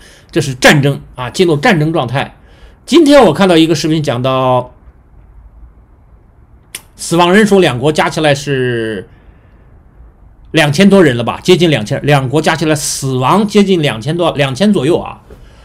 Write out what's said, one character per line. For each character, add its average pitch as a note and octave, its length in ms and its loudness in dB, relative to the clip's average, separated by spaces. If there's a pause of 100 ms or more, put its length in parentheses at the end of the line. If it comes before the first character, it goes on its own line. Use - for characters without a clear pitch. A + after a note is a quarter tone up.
(300)
这 E3+ 100 -2
是 C3+ 140 -6
战 D3+ 280 2
争 A#2+ 180 -2 (140)
啊， B2 160 -12
进 F#3 160 0
入 D#3+ 100 0
战 F3+ 220 0
争 D#3 140 -2
状 C3+ 160 -4
态。 B2+ 280 -6 (500)
今 D#4 180 4
天 C#4 180 6
我 F3 100 4
看 F#3+ 160 0
到 E3+ 80 4
一 D#3+ 100 4
个 E3 80 0
视 D3+ 120 -4
频， D#3 160 -2
讲 B2+ 200 -4
到 C3 500 -2 (2250)
死 - 200 -6
亡 F3 160 2
人 G#3+ 140 4
数 G3 140 2
两 C3 180 0
国 C#3+ 140 -2
加 E3+ 160 -2
起 - 120 -6
来 D3+ 140 2
是 B2 760 -6 (1400)
两 D3+ 200 0
千 F#3+ 160 4
多 G3 140 6
人 C3 140 2
了 A#2 80 -4
吧， G#2+ 180 -6
接 F3+ 140 4
近 E3+ 120 0
两 A#2+ 160 -2
千， C3+ 200 -6
两 C3+ 240 0
国 C#3+ 120 -2
加 D#3+ 140 0
起 D#3+ 100 -4
来 D#3 100 0
死 C3+ 420 -6
亡 D#3+ 300 0
接 G#3 180 2
近 F#3 180 0
两 A2+ 180 -2
千 D3+ 160 -6
多， E3+ 160 0
两 C#3 220 -2
千 G3+ 180 0
左 C#3+ 140 0
右 E3 140 0
啊。 - 200 -14 (440)